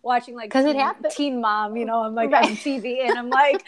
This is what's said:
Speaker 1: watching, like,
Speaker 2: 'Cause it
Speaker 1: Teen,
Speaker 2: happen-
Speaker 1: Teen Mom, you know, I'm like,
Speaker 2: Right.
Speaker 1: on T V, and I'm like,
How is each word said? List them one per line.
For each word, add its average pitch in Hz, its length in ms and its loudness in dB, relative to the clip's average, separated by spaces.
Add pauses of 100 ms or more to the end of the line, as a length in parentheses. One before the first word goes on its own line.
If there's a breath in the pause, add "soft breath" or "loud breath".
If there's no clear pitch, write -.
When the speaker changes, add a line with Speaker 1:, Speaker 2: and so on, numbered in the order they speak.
Speaker 1:
watching, 240 340 -2
like, 226 140 -12
Speaker 2:
'Cause 269 160 4
it 302 80 4
Speaker 1:
Teen, 269 80 0
Speaker 2:
happen- 311 300 -2
Speaker 1:
Teen 269 300 -2
Mom, 214 360 -2
you 233 80 -4
know, 226 180 -2
I'm 220 120 -6
like, 226 160 0
Speaker 2:
Right. 233 180 6
Speaker 1:
on 214 60 -6
T 269 240 -6
V, 247 220 -6
and 247 180 0
I'm 240 100 -8
like, 277 380 4